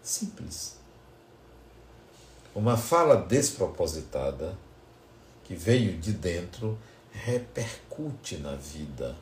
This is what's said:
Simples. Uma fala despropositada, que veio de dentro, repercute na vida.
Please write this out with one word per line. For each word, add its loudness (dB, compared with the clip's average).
Simples. -8
Uma 4
fala 8
despropositada, 0
que -10
veio 4
de -2
dentro, -4
repercute -6
na -8
vida. -8